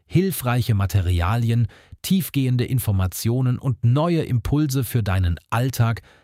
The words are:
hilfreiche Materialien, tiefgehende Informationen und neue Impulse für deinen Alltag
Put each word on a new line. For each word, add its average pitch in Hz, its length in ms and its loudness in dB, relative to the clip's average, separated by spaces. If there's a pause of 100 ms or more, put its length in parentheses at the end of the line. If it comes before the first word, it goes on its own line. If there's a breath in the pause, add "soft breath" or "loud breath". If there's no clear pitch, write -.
hilfreiche 127 720 0
Materialien, 98 920 0 (340 loud breath)
tiefgehende 131 640 0
Informationen 117 920 0
und - 260 -4
neue 151 400 2
Impulse 135 600 0
für 117 180 -2
deinen 92 380 0 (100)
Alltag 117 520 0 (220 loud breath)